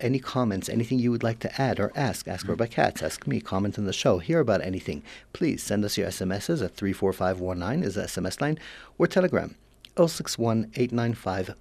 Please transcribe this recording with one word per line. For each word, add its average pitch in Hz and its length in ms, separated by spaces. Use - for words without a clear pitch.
Any 127 180
comments, 110 500
anything 117 300
you 120 140
would 113 100
like 113 160
to - 240
add 117 160
or 101 160
ask, 135 320
ask 92 220
Rabbi 92 180
Katz, - 340
ask - 280
me, 131 120
comment 98 380
on 104 60
the 92 80
show, 104 260
hear 160 220
about 107 200
anything, 87 440
please 127 300
send 104 220
us 104 120
your 92 120
S - 120
M 92 120
Ss 139 300
at 87 120
three 98 180
four 95 200
five 92 260
one 90 220
nine 127 240
is 95 100
the 101 80
S - 160
M 90 80
S - 140
line, 151 180
or 175 80
Telegram, 165 480
oh 170 120
six - 280
one 113 380
eight 123 180
nine 117 220
five 95 460